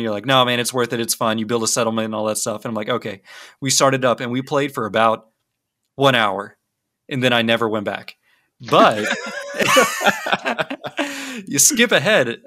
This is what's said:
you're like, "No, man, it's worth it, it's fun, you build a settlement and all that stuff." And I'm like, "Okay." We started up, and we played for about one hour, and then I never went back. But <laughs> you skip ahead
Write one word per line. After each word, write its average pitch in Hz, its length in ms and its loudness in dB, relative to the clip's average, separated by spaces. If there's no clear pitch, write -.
you're 113 100 -2
like, 101 160 -6
"No, 131 180 4
man, 123 140 0
it's 120 160 -2
worth 120 180 0
it, 120 60 -4
it's 117 160 -2
fun, 113 240 0
you 110 80 -4
build 117 160 -2
a 110 60 -2
settlement 113 380 0
and 110 100 -6
all 107 80 -2
that 107 140 -2
stuff." 107 260 -6
And 120 60 -8
I'm 113 40 -6
like, 107 140 -6
"Okay." 110 340 -4
We 135 100 -4
started 135 340 2
up, 117 140 2
and 120 140 -6
we 131 100 -2
played 139 320 -2
for 117 120 -4
about 110 400 2
one 135 200 4
hour, 104 440 0
and 131 140 -4
then 127 100 4
I 120 100 4
never 113 260 2
went 104 180 -4
back. 104 300 -8
But 117 460 4
<laughs> 262 1900 -2
you 139 120 -4
skip 233 340 4
ahead 151 540 2